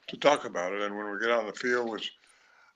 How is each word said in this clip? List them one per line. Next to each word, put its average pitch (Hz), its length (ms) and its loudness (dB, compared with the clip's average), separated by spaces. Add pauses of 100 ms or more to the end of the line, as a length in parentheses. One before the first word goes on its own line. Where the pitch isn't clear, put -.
to - 80 -10
talk 143 280 6
about 92 280 -2
it. 101 100 -2
And 101 140 -2
when 104 140 -6
we 101 100 -6
get 113 100 0
out 117 100 4
in 107 60 -2
the 98 60 -6
field, 123 380 0
which 107 220 -6 (640)